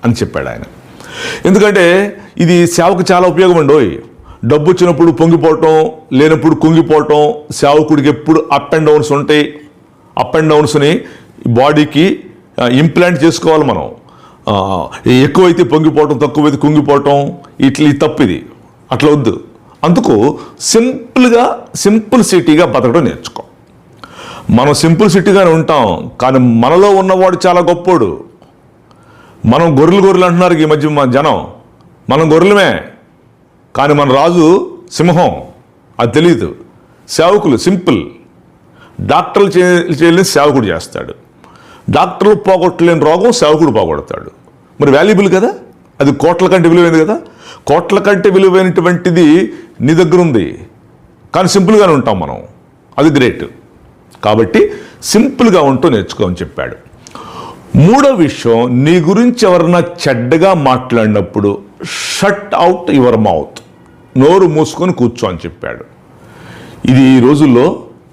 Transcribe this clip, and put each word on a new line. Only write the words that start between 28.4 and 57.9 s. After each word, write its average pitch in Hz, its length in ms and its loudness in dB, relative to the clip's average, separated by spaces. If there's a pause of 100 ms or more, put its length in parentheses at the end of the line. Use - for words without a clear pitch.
మనం 143 340 2
గొర్రెలు, 180 220 4
గొర్రెలు 185 240 2
అంటున్నారు 175 280 0
ఈ 156 120 0
మధ్య 151 240 0
మన 139 220 -2
జనం. 131 360 -2 (600)
మనం 151 240 0
గొర్రెలమే, 170 480 2 (960)
కానీ 143 180 0
మన 143 200 0
రాజు 170 640 0 (140)
సింహం, 160 420 0 (640)
అది 117 120 -2
తెలీదు. 160 440 0 (540)
సేవకులు 180 480 0
సింపుల్. 170 480 -2 (960)
డాక్టర్లు 175 460 0
చే-, 175 560 0
చేయలేని 170 200 2
సేవకుడు 143 420 0
చేస్తాడు. 82 480 -8 (760)
డాక్టర్లు 185 460 0
పోగొట్టలేని 170 640 0
రోగం 170 320 0
సేవకుడు 151 400 0
పోగొడతాడు. 82 600 -6 (500)
మరి 143 100 2
వాల్యుబుల్ 190 380 2
కదా, 202 240 0 (460)
అది 143 140 0
కోట్ల 170 340 0
కంటే 170 220 2
విలువైనది 165 360 2
కదా. 226 140 -4 (480)
కోట్ల 175 320 0
కంటే 202 300 0
విలువైనటువంటిది 180 1200 2 (280)
నీ 143 120 0
దగ్గర 175 280 2
ఉంది, 107 380 -2 (760)
కానీ 185 120 0
సింపుల్గానే 196 460 2
ఉంటాం 120 260 -2
మనం, 69 180 -10 (600)
అది 151 120 2
గ్రేట్. 113 340 0 (800)
కాబట్టి 113 480 0 (320)
సింపుల్గా 226 580 0
ఉంటూ 135 280 0
నేర్చుకోమని 95 460 -4
చెప్పాడు. 67 400 -10 (1000)
మూడో 247 340 4